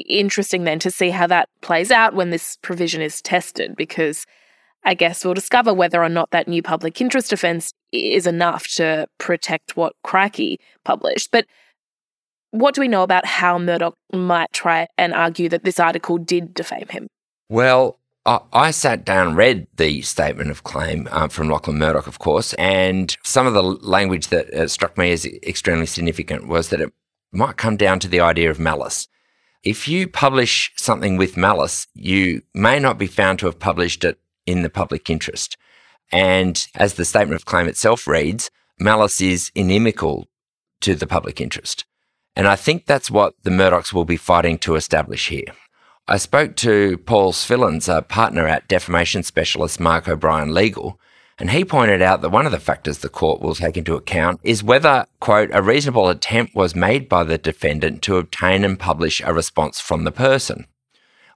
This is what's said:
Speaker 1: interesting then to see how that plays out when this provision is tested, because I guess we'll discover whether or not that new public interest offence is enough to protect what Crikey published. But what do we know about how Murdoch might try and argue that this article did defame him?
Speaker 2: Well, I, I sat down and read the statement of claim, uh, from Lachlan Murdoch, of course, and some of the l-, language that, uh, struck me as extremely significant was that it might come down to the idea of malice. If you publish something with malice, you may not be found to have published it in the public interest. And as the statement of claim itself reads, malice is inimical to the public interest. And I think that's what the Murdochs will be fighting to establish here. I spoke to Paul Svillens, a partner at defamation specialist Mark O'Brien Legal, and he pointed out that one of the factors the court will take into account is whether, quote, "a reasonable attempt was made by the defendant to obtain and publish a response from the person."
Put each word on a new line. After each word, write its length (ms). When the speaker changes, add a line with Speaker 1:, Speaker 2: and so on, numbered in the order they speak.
Speaker 1:
interesting 560
then 140
to 120
see 200
how 160
that 200
plays 300
out 220
when 180
this 300
provision 400
is 200
tested, 560
because 480
I 120
guess 280
we'll 100
discover 400
whether 300
or 60
not 220
that 180
new 120
public 380
interest 320
offence 400
is 340
enough 480
to 320
protect 600
what 160
Crikey 560
published. 480
But 140
what 240
do 60
we 80
know 140
about 220
how 320
Murdoch 380
might 400
try 360
and 160
argue 340
that 160
this 160
article 380
did 360
defame 360
him? 180
Speaker 2:
Well, 520
I, 140
I 200
sat 340
down 220
and 100
read 300
the 240
statement 500
of 140
claim, 460
uh, 180
from 180
Lachlan 300
Murdoch, 300
of 120
course, 360
and 680
some 240
of 60
the 100
l-, 180
language 460
that, 260
uh, 140
struck 300
me 160
as 120
extremely 600
significant 640
was 200
that 140
it 100
might 240
come 180
down 240
to 80
the 140
idea 280
of 80
malice. 520
If 240
you 220
publish 720
something 400
with 180
malice, 580
you 480
may 260
not 180
be 80
found 340
to 80
have 120
published 460
it 120
in 160
the 80
public 400
interest. 480
And 560
as 180
the 100
statement 320
of 100
claim 220
itself 400
reads, 420
malice 400
is 360
inimical 720
to 160
the 100
public 360
interest. 420
And 140
I 80
think 300
that's 260
what 320
the 80
Murdochs 400
will 140
be 120
fighting 420
to 160
establish 520
here. 260
I 80
spoke 420
to 420
Paul 340
Svillens, 600
a 100
partner 440
at 220
defamation 520
specialist 600
Mark 260
O'Brien 460
Legal, 440
and 120
he 120
pointed 380
out 200
that 100
one 160
of 40
the 80
factors 380
the 120
court 320
will 120
take 240
into 160
account 480
is 220
whether, 420
quote, 340
"a 80
reasonable 480
attempt 460
was 200
made 320
by 160
the 140
defendant 640
to 160
obtain 480
and 140
publish 420
a 100
response 480
from 240
the 80
person." 540